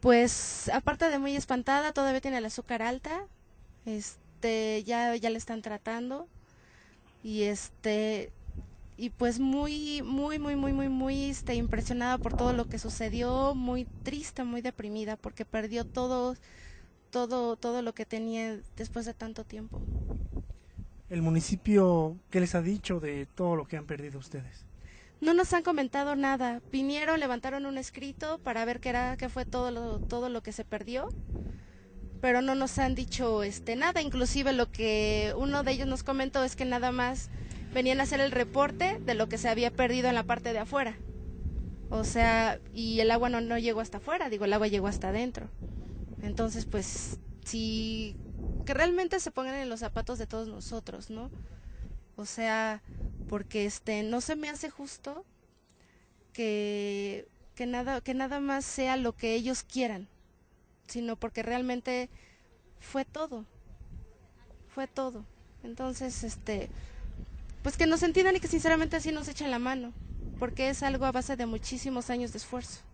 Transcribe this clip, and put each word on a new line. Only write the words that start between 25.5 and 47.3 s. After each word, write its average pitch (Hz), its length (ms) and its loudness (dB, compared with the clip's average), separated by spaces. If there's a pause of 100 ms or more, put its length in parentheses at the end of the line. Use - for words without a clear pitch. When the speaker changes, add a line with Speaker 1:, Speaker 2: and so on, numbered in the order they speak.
Speaker 1:
han 349 100 6
comentado 285 540 2
nada. 254 440 2 (100)
Vinieron, 294 480 2
levantaron 269 480 0
un 269 120 -2
escrito 277 600 -6
para 226 260 -2
ver 240 140 0
qué 254 120 -4
era, 247 260 0
qué 254 120 -4
fue 254 160 -4
todo 247 260 0
lo, 233 300 -2
todo 240 280 -2
lo 233 140 -4
que 214 100 -8
se 220 120 -6
perdió, 233 440 -4 (1120)
pero 247 200 4
no 269 140 2
nos 269 240 0
han 262 160 4
dicho, 240 480 0
este, 202 320 -2
nada. 330 260 2
Inclusive 262 520 2
lo 240 180 4
que 214 640 2
uno 277 260 2
de 247 100 2
ellos 269 160 0
nos 254 160 -2
comentó 269 400 2
es 262 100 -2
que 262 100 -4
nada 247 280 2
más 254 380 0 (440)
venían 262 240 4
a 269 60 6
hacer 269 160 2
el 277 100 6
reporte 277 720 2
de 247 140 0
lo 220 140 2
que 214 100 -2
se 240 100 0
había 233 240 2
perdido 247 360 4
en 254 60 4
la 226 80 2
parte 240 300 0
de 220 80 0
afuera. 233 360 0 (920)
O 220 140 0
sea, 226 560 6 (120)
y 226 280 0
el 220 100 8
agua 233 180 4
no, 240 120 2
no 233 180 0
llegó 226 220 2
hasta 220 180 -6
afuera, 311 320 -2
digo, 208 140 -2
el 202 80 4
agua 214 160 4
llegó 196 180 2
hasta 196 220 0
adentro. 220 400 -2 (760)
Entonces, 214 420 -2
pues, - 540 -4 (260)